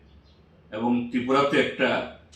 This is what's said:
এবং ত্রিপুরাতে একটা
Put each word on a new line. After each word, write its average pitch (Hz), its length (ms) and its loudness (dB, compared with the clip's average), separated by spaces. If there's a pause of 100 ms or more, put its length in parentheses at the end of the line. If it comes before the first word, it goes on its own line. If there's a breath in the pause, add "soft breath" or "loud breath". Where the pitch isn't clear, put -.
(720)
এবং 120 400 -2
ত্রিপুরাতে 135 500 2
একটা - 580 -2 (180)